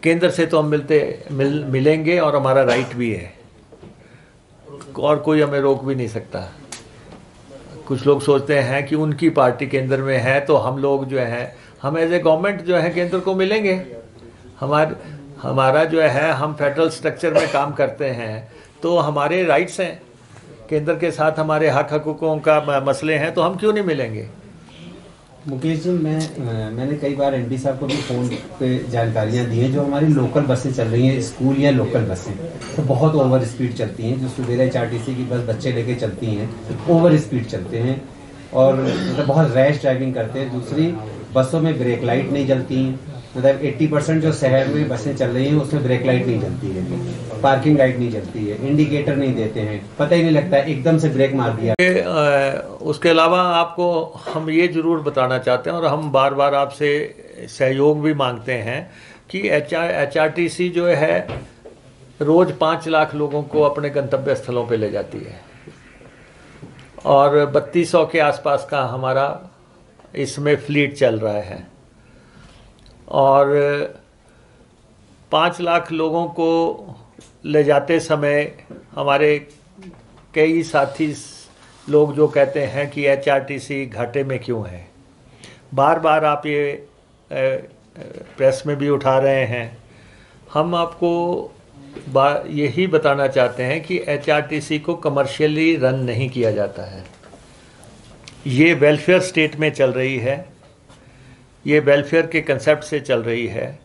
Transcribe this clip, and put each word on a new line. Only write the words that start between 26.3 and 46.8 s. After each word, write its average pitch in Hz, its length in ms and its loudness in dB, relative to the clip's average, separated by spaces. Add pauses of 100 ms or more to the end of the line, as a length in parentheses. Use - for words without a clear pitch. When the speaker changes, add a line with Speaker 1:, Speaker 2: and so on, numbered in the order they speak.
Speaker 2:
अ, 113 360 -6
मैंने 131 260 -4
कई 143 180 -2
बार 139 200 0
एमडी 127 240 -4
साहब 131 200 -2
को 143 80 -6
भी 139 100 -2
phone 123 320 -4
पे 127 600 -4
जानकारियाँ 117 580 0
दी 113 120 -2
हैं, 131 140 2
जो 143 100 0
हमारी 143 240 2
local 143 340 2
बसें 127 320 0
चल 117 120 -2
रही 117 220 2
हैं, 131 140 2
school 135 380 -2
या 143 120 4
local 120 300 0
बसें, 95 360 -6 (400)
तो 147 60 -2
बहुत 135 320 2
over 131 300 2
speed 113 300 -4
चलती 110 280 -6
हैं। 127 180 -2
जो 127 80 -4
सुबेरा 123 360 -2
एचआरटीसी 120 520 -4
की 123 80 -4
बस 123 140 -4
बच्चे 117 340 -4
लेके 120 220 -2
चलती 113 320 -6
हैं, 107 340 -6 (280)
over 165 280 6
speed 131 300 -2
चलते 92 320 -6
हैं 131 300 -2 (460)
और 131 200 6
मतलब 131 520 -2
बहुत 139 280 2
rash 139 260 4
driving 131 340 -2
करते 117 240 -6
हैं। 131 140 -6
दूसरी, 143 340 -2 (480)
बसों 131 260 2
में 151 180 0
brake 120 240 0
light 135 280 0
नहीं 139 160 0
जलती 131 360 0
हैं, 131 180 -4 (360)
मतलब 135 240 2
एटी 147 260 0
परसेंट 151 360 0
जो 156 100 2
शहर 135 360 2
में 147 200 0
बसें 127 280 -4
चल 131 100 0
रही 127 200 0
हैं, 147 80 2
उसमें 143 280 0
brake 123 240 0
light 127 200 2
नहीं 113 140 0
जलती 98 280 -6
है, 90 480 -6 (240)